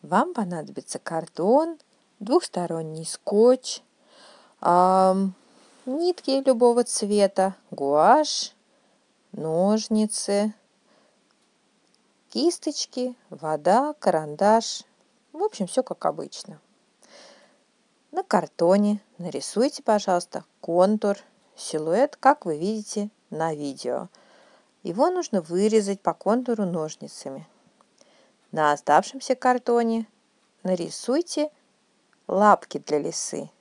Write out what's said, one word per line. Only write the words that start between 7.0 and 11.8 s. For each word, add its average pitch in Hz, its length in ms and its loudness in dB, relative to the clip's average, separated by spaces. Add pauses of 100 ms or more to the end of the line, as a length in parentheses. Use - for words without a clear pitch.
гуашь, 165 840 2 (760)
ножницы, 208 1200 0 (1800)